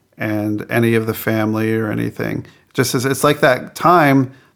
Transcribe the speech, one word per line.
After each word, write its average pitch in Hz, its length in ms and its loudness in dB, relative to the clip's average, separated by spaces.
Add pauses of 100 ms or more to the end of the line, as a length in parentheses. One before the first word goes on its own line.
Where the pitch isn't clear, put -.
(180)
and 107 520 -6
any 117 260 2
of 110 120 -2
the 110 60 -2
family 110 640 -2
or 110 160 -4
anything. 113 480 -6
It - 340 -18
just 127 180 0
says, 127 140 -2
"It's 131 180 0
like 147 160 2
that 127 360 0
time 143 580 4 (220)